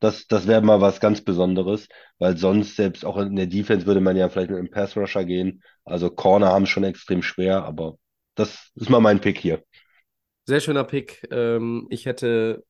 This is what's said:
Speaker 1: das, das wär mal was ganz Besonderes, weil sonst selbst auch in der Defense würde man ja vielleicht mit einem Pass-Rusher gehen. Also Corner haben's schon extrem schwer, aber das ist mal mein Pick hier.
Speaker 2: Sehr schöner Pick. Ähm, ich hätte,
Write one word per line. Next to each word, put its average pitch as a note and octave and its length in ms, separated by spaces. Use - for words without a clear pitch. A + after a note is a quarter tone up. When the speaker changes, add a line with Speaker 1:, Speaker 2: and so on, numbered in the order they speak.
Speaker 1:
das, G#2+ 260
das G2 200
wär A2 140
mal G#2+ 200
was G2 200
ganz G#2 220
Besonderes, F#2 680
weil F2+ 180
sonst G2 400
selbst F#2+ 280
auch F2+ 120
in G2+ 200
der F#2+ 100
Defense G2 400
würde G2 140
man F#2 160
ja F#2 120
vielleicht F2+ 220
mit F#2+ 80
einem F2+ 120
Pass-Rusher G2+ 540
gehen. F2+ 380
Also F2 260
Corner G2+ 380
haben's G2 220
schon - 120
extrem F#2 400
schwer, F#2 420
aber D#2 320
das - 400
ist A#2+ 160
mal B2 100
mein G#2 200
Pick G2+ 180
hier. D#2+ 240
Speaker 2:
Sehr C#3 160
schöner C#3+ 220
Pick. - 480
Ähm, A#2 600
ich - 160
hätte, A#2 640